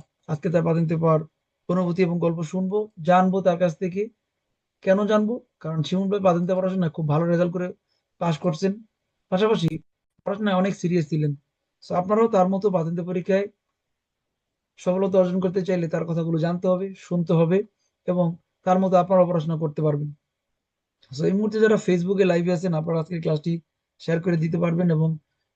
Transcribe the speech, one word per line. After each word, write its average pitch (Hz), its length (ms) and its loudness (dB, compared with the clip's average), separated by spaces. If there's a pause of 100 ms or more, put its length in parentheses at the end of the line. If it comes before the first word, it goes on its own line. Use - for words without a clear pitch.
(280)
আজকে 160 220 -6
তার 165 140 2
পাতেন্তে 165 340 0
পাওয়ার 160 240 2 (480)
অনুভূতি 180 340 0
এবং 175 160 0
গল্প 170 240 0
শুনবো, 185 340 -4 (240)
জানবো 185 400 4
তার 175 160 2
কাছ 175 200 0
থেকে। - 240 -6 (840)
কেন 190 200 4
জানবো? 214 280 2 (260)
কারণ 160 240 -4
শিমুল 190 260 -2
ভাই 202 180 -2
পাতেন্তে 175 280 2
পড়াশোনায় 185 400 -2
খুব 160 120 -4
ভালো 151 180 2
রেজাল্ট 170 280 2
করে 180 140 -4 (540)
পাস 170 160 0
করছেন, 185 340 -2 (600)
পাশাপাশি 190 360 2 (580)
পড়াশোনায় 196 360 -2
অনেক 190 140 0
সিরিয়াস 170 340 0
ছিলেন। 151 220 0 (520)
So - 120 -14
আপনারাও 208 320 2
তার 190 220 2
মতো 190 200 -2
পাতেন্তে 170 340 -2
পরীক্ষায় 185 420 -2 (1300)
সফলতা 190 400 0
অর্জন 180 200 2
করতে 185 280 -2
চাইলে 175 200 0
তার 165 180 -4
কথাগুলো 165 340 -2
জানতে 175 280 -2
হবে, 185 280 0
শুনতে 175 380 -2
হবে 165 240 4 (500)
এবং 180 180 0 (400)
তার 185 140 4
মতো 185 180 2
আপনারাও 180 320 4
পড়াশোনা 165 280 -2
করতে 156 240 -4
পারবেন। 147 280 0 (1040)
So 131 140 -8
এই 175 80 2
মুহূর্তে 214 260 -2
যারা 214 180 4
Facebook-এ 185 480 0
লাইভে 175 280 2
আছেন, 175 200 -2
আপনারা 160 260 -2
আজকের 160 220 -6
ক্লাসটি 160 320 -2 (480)
শেয়ার 165 200 -2
করে 175 160 0
দিতে 160 200 0
পারবেন 170 340 0
এবং, 160 180 2 (460)